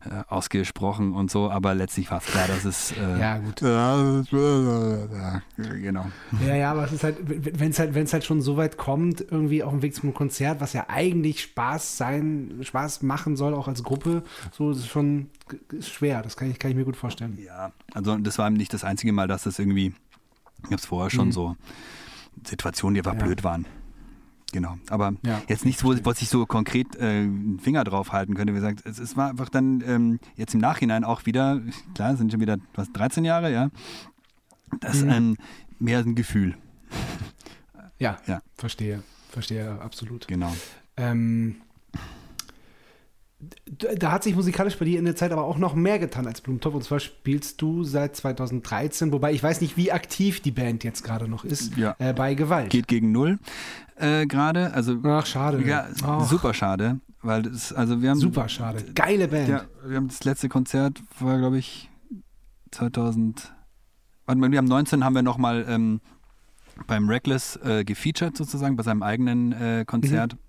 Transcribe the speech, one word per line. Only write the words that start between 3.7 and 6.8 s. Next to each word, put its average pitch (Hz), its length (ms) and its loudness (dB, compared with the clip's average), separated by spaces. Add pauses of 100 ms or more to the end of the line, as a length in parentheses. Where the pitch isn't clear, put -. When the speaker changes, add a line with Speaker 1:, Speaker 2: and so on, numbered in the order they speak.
Speaker 1:
genau. 98 500 -4 (400)
Speaker 2:
Ja, 139 80 2
ja, 143 160 2
aber 151 140 0